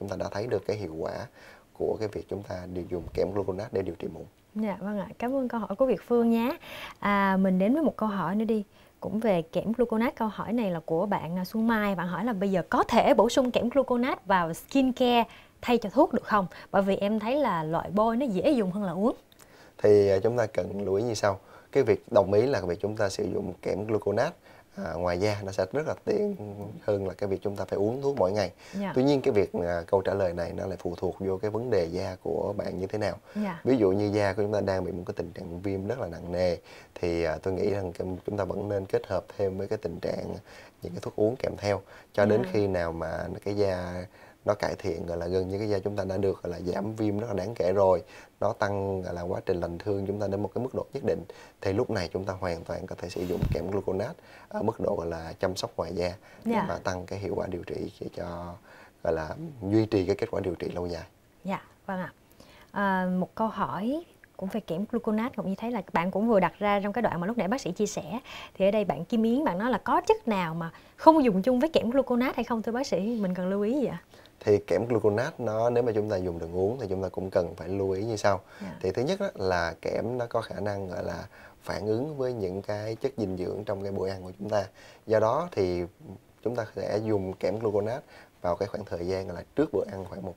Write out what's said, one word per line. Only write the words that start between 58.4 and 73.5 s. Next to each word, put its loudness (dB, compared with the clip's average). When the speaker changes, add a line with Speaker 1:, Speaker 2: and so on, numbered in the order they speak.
Speaker 1:
gọi 2
là, -2
duy 6
trì 2
cái 2
kết -4
quả -2
điều -2
trị -6
lâu -4
dài. -6
Speaker 2:
Dạ, -4
vâng -6
ạ. -8
À, 2
một -2
câu 0
hỏi -2
cũng -6
về -2
kẽm -4
gluconate, -2
Ngọc -4
Nhi -2
thấy -6
là -4
bạn 2
cũng 0
vừa 8
đặt 2
ra 2
trong -2
cái -2
đoạn 0
mà -2
lúc -2
nãy 0
bác 0
sĩ -4
chia 0
sẻ. -6
Thì 4
ở 6
đây 2
bạn -2
Kim 2
Yến, 4
bạn 2
nói 0
là 2
có 4
chất 0
nào 0
mà -4
không 10
dùng 4
chung 4
với 4
kẽm 4
gluconate 2
hay -2
không, -2
thưa -2
bác -2
sĩ? 0
Mình 0
cần -2
lưu 0